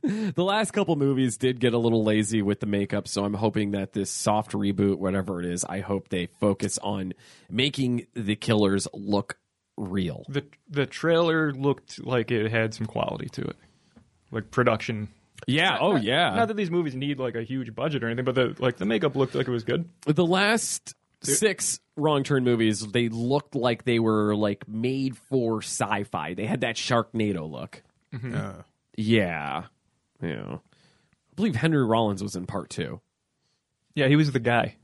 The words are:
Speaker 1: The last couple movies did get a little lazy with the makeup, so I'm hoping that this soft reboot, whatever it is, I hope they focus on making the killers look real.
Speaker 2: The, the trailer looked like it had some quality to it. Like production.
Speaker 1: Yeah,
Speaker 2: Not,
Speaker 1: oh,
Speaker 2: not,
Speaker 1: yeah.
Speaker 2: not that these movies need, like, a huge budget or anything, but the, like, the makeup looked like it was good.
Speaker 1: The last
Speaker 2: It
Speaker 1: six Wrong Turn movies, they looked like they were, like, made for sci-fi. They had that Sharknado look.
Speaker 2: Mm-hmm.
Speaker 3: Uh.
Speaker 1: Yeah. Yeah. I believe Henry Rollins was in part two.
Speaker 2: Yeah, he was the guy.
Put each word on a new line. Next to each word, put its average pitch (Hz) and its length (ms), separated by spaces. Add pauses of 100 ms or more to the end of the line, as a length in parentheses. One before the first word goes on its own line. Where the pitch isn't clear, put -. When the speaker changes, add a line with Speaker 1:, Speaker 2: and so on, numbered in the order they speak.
Speaker 1:
The 208 420
last 202 280
couple 180 240
movies 135 420
did 127 220
get 117 140
a 117 40
little 117 260
lazy 107 380
with 101 180
the - 60
makeup, 101 420
so 101 160
I'm 101 100
hoping 104 380
that 98 220
this 98 160
soft - 440
reboot, 101 440
whatever 92 420
it 87 60
is, 87 180
I 92 180
hope 98 280
they 90 160 (140)
focus 101 400
on 98 340 (360)
making 123 640
the 104 220
killers 104 580
look 101 440 (400)
real. 98 500
Speaker 2:
The, 143 180 (240)
the 143 160
trailer 160 680
looked 135 500
like 123 280
it 110 200
had 113 220
some 113 140
quality - 420
to - 120
it. - 140 (760)
Like 110 200
production. 113 580 (380)
Speaker 1:
Yeah, 165 240
Speaker 2:
Not, - 100
Speaker 1:
oh, 175 120
Speaker 2:
not, 131 100
Speaker 1:
yeah. 135 320
Speaker 2:
not 226 120
that 214 100
these 190 140
movies 165 240
need, 139 240
like, 123 160
a 113 80
huge 120 320
budget 139 280
or 117 40
anything, 120 180
but 127 100
the, 123 240
like, 127 180
the 180 80
makeup 190 300
looked 135 200
like 135 120
it 127 40
was 117 120
good. 165 240 (200)
Speaker 1:
The 156 180
last 202 680 (260)
Speaker 2:
It - 60
Speaker 1:
six 180 520 (160)
Wrong 147 280
Turn 131 200
movies, 110 440
they 117 220
looked 120 460
like 120 300
they 117 140
were, 107 360
like, 104 320
made 127 500
for 113 440
sci-fi. 98 720
They 98 120
had 135 160
that 117 140
Sharknado 107 720
look. 71 340 (300)
Speaker 2:
Mm-hmm. 120 220
Speaker 3:
Uh. 101 160 (460)
Speaker 1:
Yeah. 87 680 (580)
Yeah. 58 340
I - 40 (800)
believe 196 180
Henry 151 300
Rollins 110 360
was 101 140
in 92 100
part - 240
two. - 300 (960)
Speaker 2:
Yeah, 135 140
he 147 80
was 151 160
the 135 80
guy. 120 420